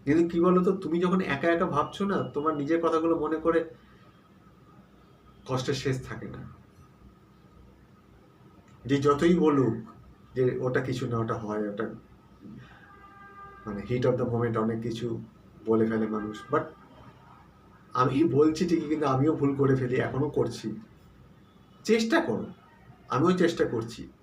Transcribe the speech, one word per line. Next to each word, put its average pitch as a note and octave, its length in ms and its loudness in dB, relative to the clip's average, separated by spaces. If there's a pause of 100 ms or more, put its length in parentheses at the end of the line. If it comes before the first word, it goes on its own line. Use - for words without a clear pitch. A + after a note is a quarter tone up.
কিন্তু E3 240 4
কি E3+ 120 -2
বলো F3+ 240 4
তো, G#3 80 2
তুমি E3+ 280 -2
যখন F#3 200 2
একা C#3+ 280 -2
একা E3+ 180 2
ভাবছো D3 380 -2
না, F#3 180 -2
তোমার D3 340 -2
নিজের D3 260 0
কথাগুলো D#3+ 360 2
মনে D#3 180 -2
করে E3 340 0 (1800)
কষ্টের C3+ 280 -2
শেষ C3 320 -4
থাকে - 220 -12
না। - 100 -14 (2500)
যে C#3 100 2
যতই D3 420 4
বলুক C#3 360 4 (600)
যে B2+ 260 0
ওটা B2+ 200 0
কিছু C3 280 -4
না, A2+ 100 -2
ওটা A2+ 160 -2
হয়, G#2 360 -4
ওটা G#2+ 180 -6 (1800)
মানে G2+ 160 -10
heat B2 200 -2
of B2+ 180 2
the A#2 100 -2
moment, A#2 280 0
অনেক A2 220 -2
কিছু A#2 440 -6 (420)
বলে A2 200 4
ফেলে A2 200 0
মানুষ, G#2+ 440 -6
but D#3 140 0 (1300)
আমি C3+ 320 2
বলছি D#3 440 2
ঠিকই, D3 200 0
কিন্তু D3 180 0
আমিও C#3 300 2
ভুল C3+ 200 0
করে C3 200 4
ফেলি, B2+ 200 -2
এখনো C3 340 -2
করছি। A2 460 -4 (1080)
চেষ্টা A3+ 360 4
করো, F#2+ 260 -4 (640)
আমিও F3 300 4
চেষ্টা E3 260 2
করছি A#2+ 440 -6 (140)